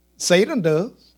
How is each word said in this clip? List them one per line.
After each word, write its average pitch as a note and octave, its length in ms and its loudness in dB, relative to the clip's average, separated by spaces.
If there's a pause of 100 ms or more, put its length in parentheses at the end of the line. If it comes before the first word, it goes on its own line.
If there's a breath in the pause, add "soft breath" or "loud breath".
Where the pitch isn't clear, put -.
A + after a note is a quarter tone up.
(180)
Satan G#3+ 440 0
does. D#3+ 560 -4